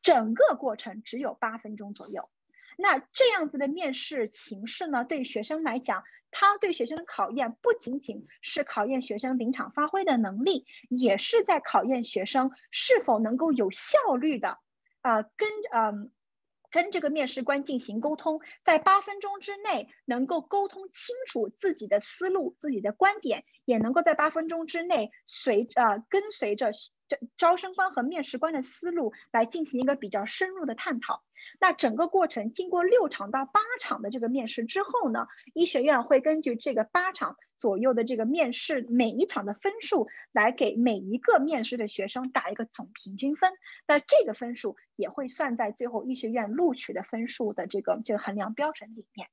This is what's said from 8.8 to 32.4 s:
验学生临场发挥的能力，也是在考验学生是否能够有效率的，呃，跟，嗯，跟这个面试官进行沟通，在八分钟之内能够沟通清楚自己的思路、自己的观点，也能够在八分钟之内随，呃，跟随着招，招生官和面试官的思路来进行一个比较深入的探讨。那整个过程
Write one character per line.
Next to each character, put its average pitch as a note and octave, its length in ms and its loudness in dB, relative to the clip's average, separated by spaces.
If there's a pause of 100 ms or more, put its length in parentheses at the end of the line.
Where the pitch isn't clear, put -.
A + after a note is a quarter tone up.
验 C4 160 -2
学 A3 160 -6
生 B3+ 180 -2
临 A#3+ 160 0
场 - 200 -6
发 D4 140 0
挥 F#4+ 180 -2
的 D4+ 120 4
能 G#3+ 300 0
力， F4+ 180 2 (240)
也 B3 300 2
是 - 260 2
在 E4 160 4
考 F#3+ 240 2
验 B3 200 0
学 G3 200 -4
生 C4 280 0 (180)
是 - 280 4
否 A#3 200 2
能 A3+ 180 0
够 D#4 160 2
有 A3 180 2
效 A4 460 2
率 C#4 220 0
的， - 200 -4 (440)
呃， A3 220 2 (120)
跟， G#4+ 140 -2 (240)
嗯， G#3+ 360 0 (600)
跟 F4 200 2
这 F4 100 -2
个 D4 100 0
面 C#4+ 180 -2
试 C4 140 -6
官 C#4 220 0
进 C#4 140 -4
行 A3 220 -6
沟 D4+ 160 -2
通， D#4 240 -2 (240)
在 D#4+ 140 6
八 F#4+ 240 6
分 G4+ 180 -10
钟 G4+ 200 -6
之 G4+ 180 -10
内 G4+ 300 -4 (180)
能 B3+ 180 0
够 D#4 160 0
沟 G4+ 260 0
通 G4 240 -12
清 - 240 -10 (120)
楚 G#4 240 -2
自 - 240 -2
己 - 120 -10
的 G3+ 140 4
思 - 300 -6
路、 F4+ 300 0
自 D4+ 100 -4
己 A3 100 -2
的 G3+ 120 -2
观 G4+ 280 4
点， G#3+ 240 -2 (220)
也 A#3+ 100 4
能 A3 160 2
够 E4+ 80 4
在 E4 140 4
八 D#4 160 2
分 D#4+ 180 -4
钟 E4 180 -6
之 E4 160 -6
内 D4 280 0 (160)
随， A#3 480 0
呃， A3+ 340 4
跟 G4+ 220 2
随 G#3 260 -2
着 A#3 160 0 (360)
招， - 100 -4 (180)
招 F4 220 6
生 F#4 160 -10
官 F#4+ 180 2
和 B3+ 100 -2
面 D4 220 -4
试 C4 140 -8
官 D#4+ 160 -2
的 C4+ 80 -2
思 - 280 -8
路 D4+ 220 -2 (200)
来 A3+ 120 4
进 D4+ 220 -4
行 B3 140 -4
一 B3+ 40 0
个 C4+ 120 2
比 G#3+ 120 -10
较 G3+ 160 -2
深 F#4+ 240 -4
入 F#4 160 -8
的 A3+ 100 -4
探 C4+ 240 -6
讨。 - 240 -6 (360)
那 - 140 4
整 A3+ 240 0
个 E4 100 2
过 F4 200 4
程 A3+ 260 -6